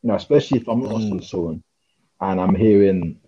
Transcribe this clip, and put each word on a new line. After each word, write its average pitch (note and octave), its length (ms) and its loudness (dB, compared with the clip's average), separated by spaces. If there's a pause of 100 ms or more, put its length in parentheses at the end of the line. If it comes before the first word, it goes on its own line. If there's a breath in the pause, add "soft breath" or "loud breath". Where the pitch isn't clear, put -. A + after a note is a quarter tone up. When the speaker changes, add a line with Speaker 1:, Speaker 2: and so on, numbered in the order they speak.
Speaker 1:
No, A2 140 -2
especially C#3 460 0
if - 60 -12
I'm A#2+ 140 -2
lost A2+ 260 -4
Speaker 2:
Mm. G2 80 -4
Speaker 1:
with F2 100 -8
someone E2 380 -6 (580)
and F#2+ 180 -2
I'm F#2+ 160 0
hearing, G2 720 2